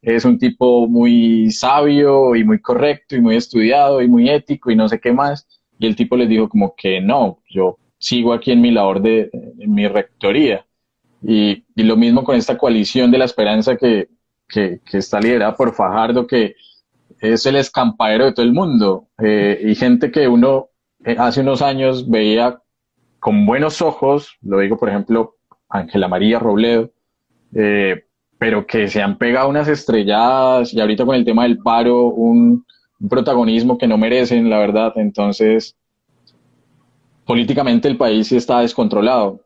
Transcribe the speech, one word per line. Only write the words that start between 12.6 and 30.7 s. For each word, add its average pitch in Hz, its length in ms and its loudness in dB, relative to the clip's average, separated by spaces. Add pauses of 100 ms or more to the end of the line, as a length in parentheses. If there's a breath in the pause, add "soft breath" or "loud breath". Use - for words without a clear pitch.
de 127 80 4
la 131 60 2
esperanza 110 520 -2
que, 113 320 0 (400)
que, 92 400 -4
que 98 100 -4
está 98 220 -4
liderada 113 360 0
por 123 180 -2
Fajardo, 113 540 -2
que 117 260 -2 (680 soft breath)
es 110 260 -2
el 135 100 0
escampadero 117 680 0
de 131 80 0
todo 120 120 0
el 120 60 2
mundo. 123 560 0 (120)
Eh, 104 440 0
y 107 100 0
gente 123 380 0
que 147 160 2
uno, 131 400 2 (360)
eh, 117 140 -4
hace 123 220 0
unos 135 200 -2
años 131 480 -2
veía 110 520 0 (580)
con 104 280 0
buenos 147 360 -2
ojos, 147 600 -2
lo 98 180 -2
digo, 101 180 -2
por 107 120 -2
ejemplo, 113 460 -2 (320)
Ángela 95 380 -4
María 101 320 0
Robledo, 113 540 0 (640)
eh, 101 500 -2 (340)
pero 110 280 -2
que 107 220 -2
se 101 140 -4
han 98 160 -4
pegado 127 300 0
unas 147 180 -2
estrelladas 123 1040 0